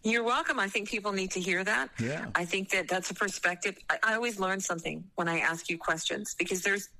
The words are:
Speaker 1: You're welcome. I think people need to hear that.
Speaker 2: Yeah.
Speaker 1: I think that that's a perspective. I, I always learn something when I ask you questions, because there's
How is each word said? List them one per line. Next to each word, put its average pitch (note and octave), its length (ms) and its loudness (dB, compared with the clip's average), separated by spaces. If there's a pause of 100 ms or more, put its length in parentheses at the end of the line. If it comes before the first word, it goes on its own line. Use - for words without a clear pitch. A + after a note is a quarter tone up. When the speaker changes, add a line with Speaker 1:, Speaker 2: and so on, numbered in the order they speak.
Speaker 1:
You're A3+ 200 4
welcome. C#4 340 2
I G3 120 2
think G#3+ 180 -2
people G#3 240 -2
need F#3+ 200 0
to F#3 100 -2
hear F3+ 240 2
that. A3+ 240 0 (100)
Speaker 2:
Yeah. B2+ 360 -2
Speaker 1:
I F3 100 2
think F#3+ 240 -2
that F#3 180 2
that's F3+ 240 0
a - 20 -4
perspective. F#3 640 0 (120)
I, D#3+ 140 2
I A3 100 4
always A3+ 260 0
learn F#3+ 220 2
something E3 420 -4 (120)
when E3+ 120 2
I E3 120 2
ask E3 300 0
you E3+ 80 -2
questions, - 600 -2
because F#3 240 0
there's G3+ 260 2 (120)